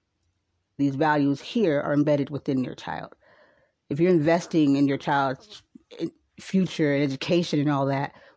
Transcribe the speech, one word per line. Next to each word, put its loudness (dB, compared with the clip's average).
these 0
values 2
here, 0
are -2
embedded 2
within -4
your -8
child. -10
If -2
you're 4
investing 2
in 4
your 0
child's -4
future 0
and 2
education -2
and 0
all 0
that, -4